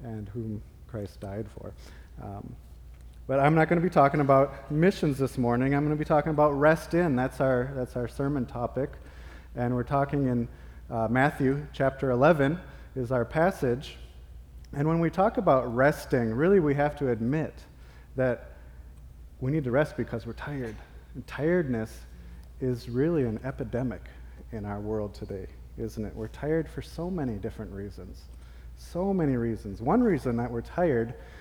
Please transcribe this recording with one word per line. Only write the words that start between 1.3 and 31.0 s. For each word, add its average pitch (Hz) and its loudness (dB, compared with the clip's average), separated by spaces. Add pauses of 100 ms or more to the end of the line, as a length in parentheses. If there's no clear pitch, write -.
for. - -14 (500)
Um, 104 -10 (720)
but 135 2
I'm 147 6
not 160 6
gonna 170 4
be 175 2
talking 143 6
about 139 4
missions 156 4
this 131 -2
morning. 123 4
I'm 143 2
gonna 151 2
be 151 0
talking 151 4
about 151 6
rest 151 4
in. 165 4
That's 131 0
our, 131 2
that's 127 -4
our 123 -2
sermon 139 -2
topic. 123 -4 (680)
And 123 0
we're 123 0
talking 139 0
in, 120 2 (440)
uh, 113 0
Matthew 139 2
chapter 135 0
eleven 143 4 (360)
is 127 -2
our 123 2
passage. 151 0 (800)
And 143 2
when 165 4
we 165 4
talk 202 2
about 131 4
resting, 127 4
really 180 6
we 147 4
have 147 2
to 131 2
admit 120 0 (600)
that 127 0 (840)
we 131 0
need 156 2
to 127 -2
rest 143 2
because 113 -4
we're 117 -8
tired. 127 -8 (380)
And 127 -12
tiredness 139 0 (600)
is 123 -2
really 143 2
an 113 -2
epidemic 123 -4 (500)
in 107 -6
our 101 -6
world 104 -4
today, 101 -8 (320)
isn't 110 -6
it? 101 -8
We're 110 -8
tired 156 -2
for - -10
so - -8
many 151 -2
different 101 -8
reasons. 95 -12 (560)
So 196 -2
many 147 2
reasons. 113 -2
One 170 4
reason 135 2
that 117 -2
we're 117 -4
tired 120 0 (260)